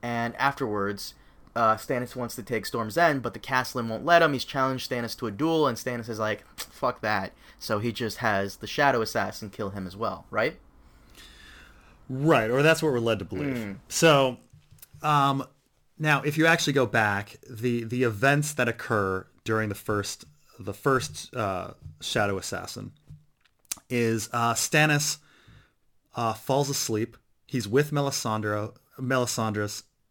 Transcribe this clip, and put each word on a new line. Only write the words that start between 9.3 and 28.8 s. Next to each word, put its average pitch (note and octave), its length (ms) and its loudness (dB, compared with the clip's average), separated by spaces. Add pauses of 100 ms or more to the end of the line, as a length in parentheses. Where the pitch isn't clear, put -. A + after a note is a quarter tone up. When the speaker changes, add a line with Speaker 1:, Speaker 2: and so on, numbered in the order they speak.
Speaker 1:
kill G2+ 220 -6
him F#2+ 160 -8
as F2+ 80 -12
well, G2 340 -6
right? B2 300 -2 (1500)
Speaker 2:
Right, C3 420 4
or C3 100 4
that's D#3 220 6
what D#3 80 2
we're B2 80 2
led A2+ 200 2
to F#2+ 60 -6
believe. C#3 320 -4
Speaker 1:
Mm. G2+ 200 -8 (120)
Speaker 2:
So, C#3 480 6 (640)
um, C#3 440 2 (520)
now, D3+ 240 2
if C#3+ 160 -2
you D#3 80 6
actually E3 280 4
go C3 120 4
back, G#2 520 0 (120)
the, A#2+ 360 -2
the B2 180 -2
events C3+ 500 2
that B2 140 0
occur G2 580 -2 (200)
during A2 240 0
the G2 60 -6
first, - 500 -4 (340)
the G2 140 -8
first, - 640 -2
uh, F#2+ 360 -4 (300)
shadow G2+ 360 0
assassin F#2+ 540 -8 (960)
is, A2+ 440 0
uh, A#2 200 2
Stannis, D3+ 640 2 (1000)
uh, A2+ 180 0
falls C3+ 360 0
asleep. A#2 460 -2 (300)
He's A#2 220 -4
with C#3 240 4
Melisandre, A2 840 -2 (240)